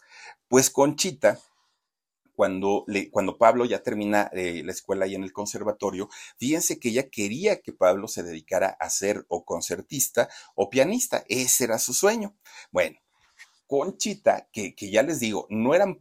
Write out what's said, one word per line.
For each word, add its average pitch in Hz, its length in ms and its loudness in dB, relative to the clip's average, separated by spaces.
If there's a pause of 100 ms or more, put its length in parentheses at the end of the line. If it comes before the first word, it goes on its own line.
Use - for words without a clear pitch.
(500)
Pues 123 200 6
Conchita, 139 680 2 (960)
cuando 98 520 0
le, 98 240 -4
cuando 95 260 -2
Pablo 117 280 6
ya 107 180 -2
termina, 104 480 0
eh, 87 320 -4
la 76 80 -8
escuela 95 320 -4
ahí 98 100 -4
en 95 100 -6
el 95 100 -12
conservatorio, 104 760 -6 (300)
fíjense 156 420 -2
que - 100 -4
ella 127 200 -2
quería 131 500 -2
que - 140 -16
Pablo 95 340 2
se - 160 -8
dedicara 90 560 -4
a - 100 -6
ser 98 380 -2
o 87 160 -4
concertista - 880 -4 (260)
o 98 140 0
pianista. 170 580 0
Ese 127 380 0
era 113 140 0
su - 140 -4
sueño. 208 440 0 (340)
Bueno, 85 260 0 (680)
Conchita, 143 880 -2
que, 98 220 -6
que 101 160 -10
ya 107 120 4
les 160 160 -2
digo, 107 300 -2
no 113 260 2
eran 190 260 2